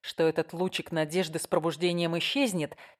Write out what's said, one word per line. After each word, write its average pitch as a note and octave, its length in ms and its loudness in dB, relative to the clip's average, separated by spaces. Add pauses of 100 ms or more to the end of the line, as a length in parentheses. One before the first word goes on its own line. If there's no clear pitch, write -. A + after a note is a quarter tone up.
что - 280 2
этот D#3 240 0
лучик F3 400 -4
надежды D#3+ 480 0
с - 80 -8
пробуждением E3+ 720 0
исчезнет, F#3 580 0 (240)